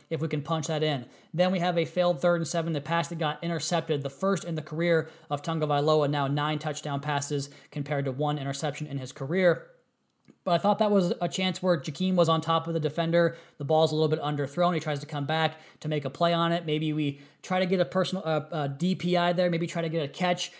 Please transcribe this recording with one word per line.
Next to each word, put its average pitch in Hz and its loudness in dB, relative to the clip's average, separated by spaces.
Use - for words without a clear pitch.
if 151 -2
we 156 -2
can 147 -2
punch 160 -2
that 156 -2
in. 147 0
Then 180 2
we 190 0
have 175 0
a 170 2
failed 175 0
third 175 4
and 165 -2
seven. 165 -2
The 151 0
pass 160 -2
that 165 -8
got 156 -4
intercepted, 165 -2
the 139 -4
first 190 -2
in 170 -4
the 156 -4
career 160 0
of 143 -2
Tagovailoa, 151 2
now 143 0
nine 147 0
touchdown 147 -4
passes 143 -2
compared 143 -4
to 135 -4
one 147 -2
interception 143 -6
in 143 -6
his 127 -8
career. 165 2
But 180 2
I 170 4
thought 202 2
that 214 4
was 190 4
a 175 0
chance 185 -2
where 180 4
Jakeem 185 -2
was 170 6
on 160 4
top 160 0
of 165 -4
the 165 0
defender. 165 2
The 147 -8
ball's 156 4
a 151 -2
little 160 2
bit 156 0
underthrown. 147 0
He 165 0
tries 151 -4
to 147 -12
come 147 -4
back 156 0
to 151 -6
make 151 -2
a 131 -2
play 170 2
on 170 2
it. 175 -2
Maybe 156 0
we 147 -2
try 185 -2
to 190 2
get 180 2
a 170 4
personal, 185 -2
uh, 156 0
uh, 151 -2
D 156 0
P 175 0
I 175 2
there. 180 2
Maybe 170 0
try 170 -4
to 170 -2
get 160 -2
a 135 -4
catch. 180 -2